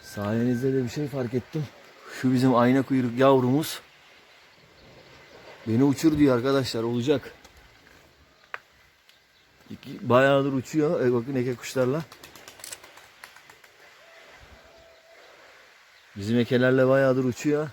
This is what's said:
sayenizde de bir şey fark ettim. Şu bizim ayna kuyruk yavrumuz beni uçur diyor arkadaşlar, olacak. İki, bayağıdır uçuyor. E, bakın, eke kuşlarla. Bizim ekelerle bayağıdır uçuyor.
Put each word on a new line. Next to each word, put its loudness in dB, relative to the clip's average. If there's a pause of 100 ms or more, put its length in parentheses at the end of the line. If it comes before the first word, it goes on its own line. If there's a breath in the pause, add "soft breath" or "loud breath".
sayenizde -2
de 0
bir -6
şey -8
fark -8
ettim. -6 (540)
Şu 2
bizim 4
ayna 4
kuyruk -2
yavrumuz 2 (1900)
beni 2
uçur 2
diyor 4
arkadaşlar, 0
olacak. -2 (2250)
İki, -14
bayağıdır 4
uçuyor. -2
E, 2
bakın, -4
eke -4
kuşlarla. -4 (4000)
Bizim -2
ekelerle 2
bayağıdır 2
uçuyor. -4